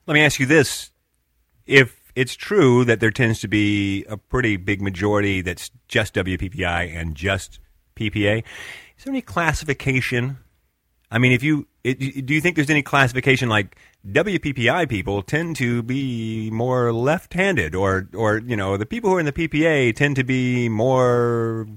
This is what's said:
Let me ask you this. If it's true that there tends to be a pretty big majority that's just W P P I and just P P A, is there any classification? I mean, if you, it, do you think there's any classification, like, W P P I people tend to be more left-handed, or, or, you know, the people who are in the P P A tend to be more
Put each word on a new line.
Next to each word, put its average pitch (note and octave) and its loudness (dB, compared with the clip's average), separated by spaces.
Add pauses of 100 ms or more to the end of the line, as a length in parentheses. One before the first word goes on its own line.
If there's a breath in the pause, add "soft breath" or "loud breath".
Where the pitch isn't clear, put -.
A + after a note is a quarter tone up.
Let D#3+ -2
me D3+ 6
ask D3 4
you C3+ 0
this. C#3+ 2 (760)
If - 4
it's B2+ -2
true B2+ 4
that A2+ 2
there A2 2
tends A2+ 2
to - -6
be G2+ 0
a G#2+ -10
pretty A2+ -2
big F#2+ -4
majority G2+ 0
that's F2 -8 (160)
just A2 0
W F#2 -2
P F#2+ -6
P F2+ -6
I F2 -2
and E2 -8
just F#2+ -4 (360)
P A2 -6
P G#2 0
A, G#2+ 2
is - -14
there C4+ -6
any C4 -2
classification? C3+ -2 (720)
I A2+ 0
mean, B2+ 4
if B2 2
you, D3+ 0 (160)
it, C3 -6
do C3+ -2
you D#3 0
think E3+ -2
there's D3 0
any D3 2
classification, C3 2
like, G#2+ 0 (360 soft breath)
W E3+ 2
P D3 -4
P A#2+ 0
I E3+ 2
people G2+ -2
tend D#3+ -4
to A#2+ 0
be A2+ -4
more A#2+ 0
left-handed, C3+ -2
or, F#2+ 0
or, G#2+ 0
you A#2+ -4
know, G2 0
the G#2+ -4
people A3+ -2
who F#3+ 2
are - 0
in D#3+ -2
the D3 -2
P E3 -4
P D3+ 0
A C#3 2
tend C#3+ 0
to C3 2
be B2 0
more A#2+ 0